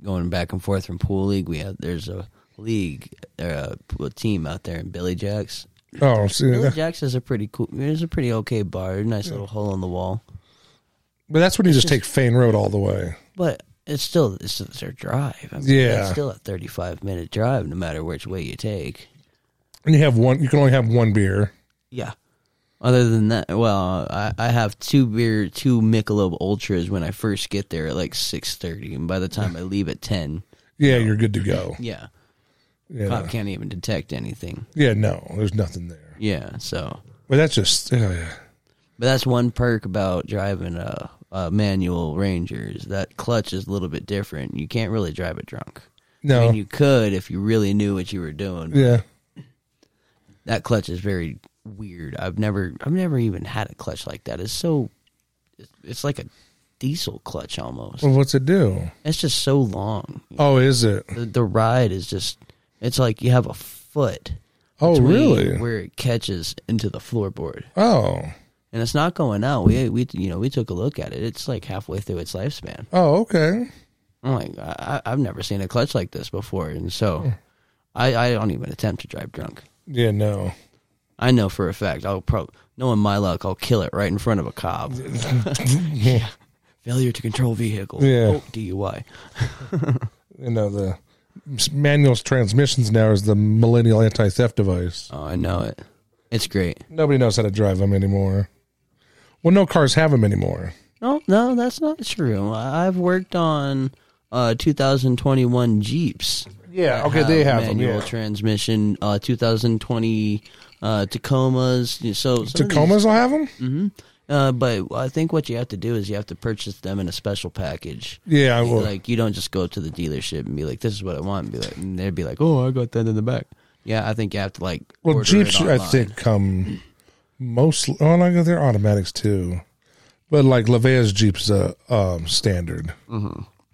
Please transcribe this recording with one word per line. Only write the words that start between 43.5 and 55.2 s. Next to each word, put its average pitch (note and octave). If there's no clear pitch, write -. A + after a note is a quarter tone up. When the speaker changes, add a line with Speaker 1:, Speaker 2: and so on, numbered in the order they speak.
Speaker 1:
is F#2+
a F#2+
little F#2
bit -
different. G2
You D#2
can't A2+
really G2+
drive F2
it -
drunk. -
Speaker 2:
No. C3
Speaker 1:
I -
mean, A2+
you G#2
could B2
if F#2
you F#2
really G#2
knew G2+
what F#2
you G2
were D#2+
doing. E2+
Speaker 2:
Yeah. B2
Speaker 1:
That A2+
clutch A2
is F2
very F2+
weird. F#2
I've F2+
never, G2+
I've C#3
never F3
even A2
had A2
a -
clutch -
like -
that. -
It's G2
so, D3